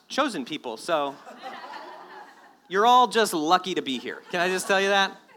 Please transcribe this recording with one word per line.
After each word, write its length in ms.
chosen 360
people. 320
So 400
you're 180
all 220
just 260
lucky 400
to 80
be 160
here. 320
Can 100
I 80
just 200
tell 120
you 80
that? 280